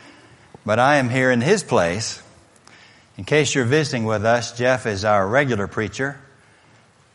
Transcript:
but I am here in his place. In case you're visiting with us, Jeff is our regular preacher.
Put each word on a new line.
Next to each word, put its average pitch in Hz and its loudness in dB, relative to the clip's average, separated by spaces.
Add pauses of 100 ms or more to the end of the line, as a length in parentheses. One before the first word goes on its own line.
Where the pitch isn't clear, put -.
(640)
but 107 0
I 135 4
am 127 0
here 131 2
in 120 2
his 175 0
place. 98 -2 (960)
In 101 -12
case 143 0
you're 135 2
visiting 131 0
with 107 -2
us, 117 0
Jeff 123 0
is 104 -4
our 104 2
regular 113 0
preacher. 123 -6 (960)